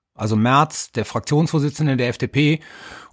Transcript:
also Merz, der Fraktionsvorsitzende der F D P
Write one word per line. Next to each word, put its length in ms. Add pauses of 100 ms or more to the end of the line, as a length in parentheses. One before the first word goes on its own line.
(140)
also 220
Merz, 560
der 140
Fraktionsvorsitzende 920
der 140
F 80
D 100
P 320 (540)